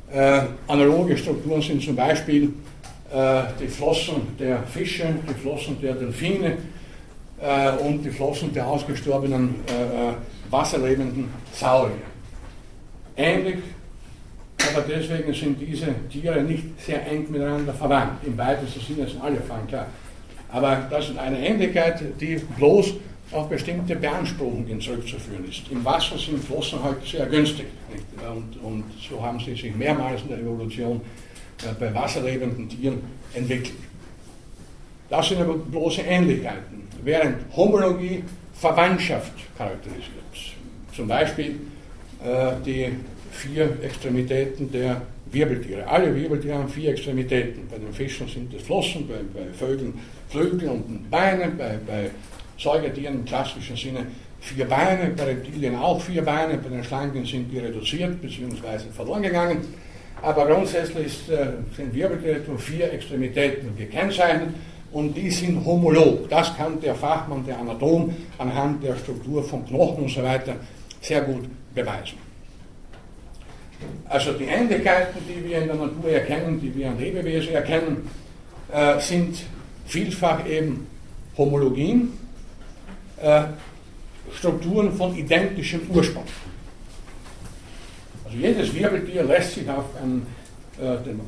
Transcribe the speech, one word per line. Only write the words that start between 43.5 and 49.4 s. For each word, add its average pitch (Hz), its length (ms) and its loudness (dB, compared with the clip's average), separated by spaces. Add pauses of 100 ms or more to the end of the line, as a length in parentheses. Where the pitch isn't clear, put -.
Extremitäten 131 880 0
der 123 300 0 (300)
Wirbeltiere. 127 560 0
Alle 160 260 6
Wirbeltiere 147 440 0
haben 135 100 -2
vier 151 220 -2
Extremitäten. 127 800 0
Bei 110 80 -10
den 107 160 -8
Fischen 127 340 -6
sind 123 260 -8
es 95 100 -10
Flossen, 170 440 -2
bei, 110 120 -6 (140)
bei 92 200 -10